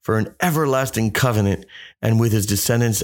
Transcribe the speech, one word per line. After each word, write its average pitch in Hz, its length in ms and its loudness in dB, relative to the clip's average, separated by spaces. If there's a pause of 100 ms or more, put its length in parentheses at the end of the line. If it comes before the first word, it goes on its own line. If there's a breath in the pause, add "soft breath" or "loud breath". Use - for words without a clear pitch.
for 110 160 0
an - 240 -4
everlasting 135 720 0
covenant 104 520 0 (380 loud breath)
and 113 180 2
with 113 120 2
his 107 120 0
descendants 113 600 0